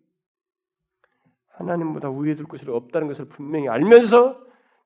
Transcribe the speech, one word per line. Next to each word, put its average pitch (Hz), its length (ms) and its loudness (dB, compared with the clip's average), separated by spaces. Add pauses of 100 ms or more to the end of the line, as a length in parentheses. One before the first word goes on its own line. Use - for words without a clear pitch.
(1500)
하나님보다 160 600 -8
위에 147 240 -6
둘 151 120 -12
것이 143 220 -16
없다는 127 380 -6
것을 139 220 -14
분명히 147 400 -8
알면서 233 680 4 (480)